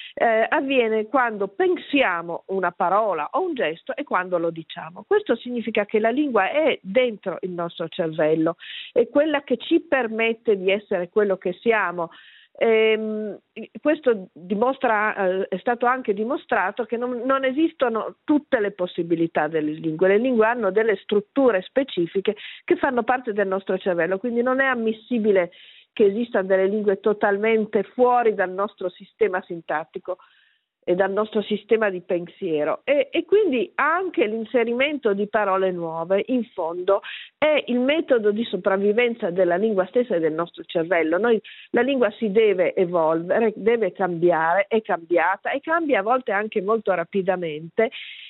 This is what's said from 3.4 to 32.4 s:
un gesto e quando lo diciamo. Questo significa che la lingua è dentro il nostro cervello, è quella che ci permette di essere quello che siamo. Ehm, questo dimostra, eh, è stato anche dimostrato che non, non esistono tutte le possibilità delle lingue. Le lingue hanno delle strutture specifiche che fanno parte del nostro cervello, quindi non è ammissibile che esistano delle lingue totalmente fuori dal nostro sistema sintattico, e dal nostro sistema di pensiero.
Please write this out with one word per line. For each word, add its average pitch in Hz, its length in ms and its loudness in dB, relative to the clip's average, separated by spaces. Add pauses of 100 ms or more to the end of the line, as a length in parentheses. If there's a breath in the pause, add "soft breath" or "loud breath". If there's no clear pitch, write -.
un 359 120 -4
gesto 170 420 -4
e 294 80 -8
quando 185 360 -2
lo 165 100 -2
diciamo. 165 580 -14
Questo 403 280 2
significa 226 500 -4
che 214 140 0
la 226 100 2
lingua 247 400 0
è 294 320 0
dentro 196 600 -2
il 180 100 -6
nostro 170 360 -6
cervello, 160 680 0 (360 loud breath)
è 233 160 2
quella 285 360 2
che 254 140 -2
ci 320 220 2
permette 226 800 0
di 185 140 0
essere 190 380 -2
quello 202 280 2
che 180 160 -4
siamo. 180 560 0 (520 loud breath)
Ehm, 220 800 0 (420)
questo 254 520 0
dimostra, 214 800 -2
eh, 190 320 -2
è 190 120 -6
stato 240 260 -2
anche 240 280 0
dimostrato 214 720 -2
che 226 140 -6
non, 247 260 -6
non 269 220 0
esistono 254 680 0 (100)
tutte 277 340 2
le 202 120 0
possibilità 170 760 -2
delle 156 240 -2
lingue. 165 380 0
Le 202 80 6
lingue 233 280 4
hanno 226 240 0
delle 220 280 2
strutture 214 640 2
specifiche 196 720 -2 (300 loud breath)
che 349 100 4
fanno 254 280 0
parte 247 280 0
del 202 160 0
nostro 190 300 -2
cervello, 180 400 0
quindi 240 240 -2
non 254 180 0
è 269 60 2
ammissibile 220 840 0 (420 loud breath)
che 214 120 4
esistano 202 420 0
delle 190 200 4
lingue 202 320 0
totalmente 208 840 2
fuori 247 500 2
dal 185 180 -2
nostro 190 380 -6
sistema 190 540 -4
sintattico, 170 760 -8 (640 soft breath)
e 180 120 2
dal 190 160 2
nostro 214 300 -2
sistema 214 480 0
di 180 120 -8
pensiero. 165 840 -4